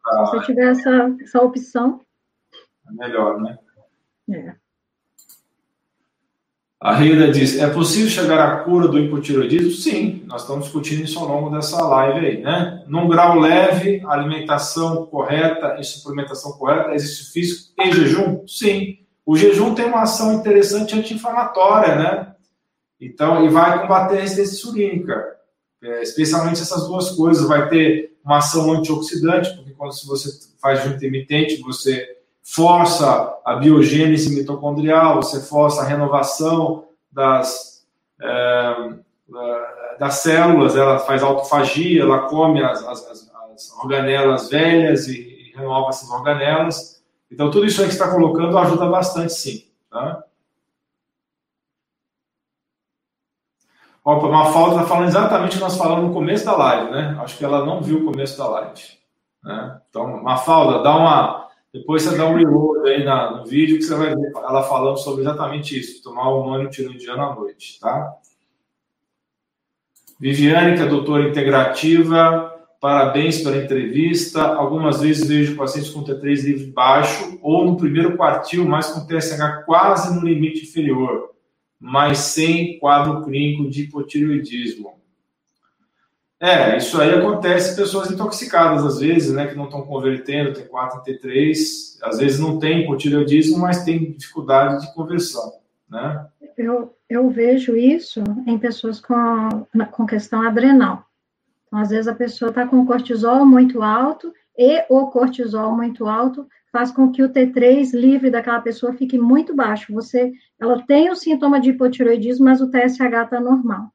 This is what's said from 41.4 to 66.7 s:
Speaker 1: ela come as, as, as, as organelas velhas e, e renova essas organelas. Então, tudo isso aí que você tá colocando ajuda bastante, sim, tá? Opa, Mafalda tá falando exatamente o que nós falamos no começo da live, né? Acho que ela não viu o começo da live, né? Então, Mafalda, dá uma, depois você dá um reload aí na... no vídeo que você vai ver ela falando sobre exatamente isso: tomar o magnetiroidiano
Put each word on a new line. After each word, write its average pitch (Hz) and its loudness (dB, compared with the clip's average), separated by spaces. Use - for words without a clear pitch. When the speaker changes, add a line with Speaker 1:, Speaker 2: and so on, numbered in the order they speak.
Speaker 1:
ela 135 2
come 151 2
as, - -2
as, 104 -14
as, - -20
as - -20
organelas 135 -2
velhas 156 2
e, - -14
e - -20
renova 135 -2
essas 131 -10
organelas. 147 -2
Então, 147 -2
tudo 208 2
isso 202 0
aí 185 2
que - -4
você - -8
tá 180 0
colocando 165 2
ajuda 175 2
bastante, 175 -2
sim, 113 -10
tá? 135 -10
Opa, 147 2
Mafalda 165 4
tá 170 0
falando 175 0
exatamente 180 0
o - -6
que 190 -4
nós 180 -4
falamos 170 0
no 175 -2
começo 170 -2
da 202 0
live, 120 0
né? 147 -6
Acho - -12
que - -10
ela 143 -2
não 170 -6
viu 156 -2
o 160 -2
começo 135 -6
da 131 -6
live, - -8
né? 113 -14
Então, - -10
Mafalda, 131 2
dá 147 6
uma, 165 2
depois 156 -2
você 160 0
dá 160 0
um 170 2
reload 147 2
aí 139 2
na... 131 -2
no - -16
vídeo 156 2
que 156 -2
você 160 -4
vai 151 -2
ver 143 -6
ela 131 -2
falando 135 -2
sobre 135 -6
exatamente 147 -6
isso: - -14
tomar 123 -6
o 131 -2
magnetiroidiano 131 -8